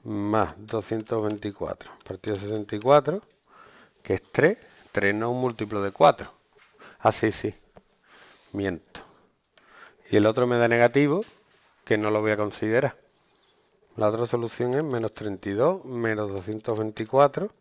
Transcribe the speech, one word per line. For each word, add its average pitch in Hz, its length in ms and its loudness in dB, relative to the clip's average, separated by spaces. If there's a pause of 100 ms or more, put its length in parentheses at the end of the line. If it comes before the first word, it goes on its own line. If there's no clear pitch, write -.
más 104 540 0
doscientos 110 640 -4
veinticuatro 104 640 -8 (160)
partido 98 300 -8
sesenta 104 400 -8
y - 20 -6
cuatro, 143 420 2 (840)
que 98 100 0
es - 160 -4
tres. 165 280 2 (340)
Tres 101 220 2
no 117 160 -2
es 123 40 -2
un 127 60 -4
múltiplo 110 400 -4
de 98 100 -2
cuatro. - 400 2 (680)
Ah, 110 140 2
sí, 110 200 -2
sí. - 220 -6 (960)
Miento. 95 480 -6 (1080)
Y 113 60 2
el 104 100 6
otro 123 200 2
me 120 120 2
da 117 100 4
negativo, 139 540 4 (600)
que 110 140 2
no 107 140 0
lo 107 100 2
voy 107 120 2
a 104 40 0
considerar. 110 640 -2 (960)
La 107 140 2
otra 113 160 -2
solución 120 480 -4
es 151 100 0
menos 117 300 -4
treinta 101 340 -8
y 98 40 -4
dos 156 340 0
menos 113 440 -4
doscientos 107 480 -6
veinticuatro 131 720 0 (100)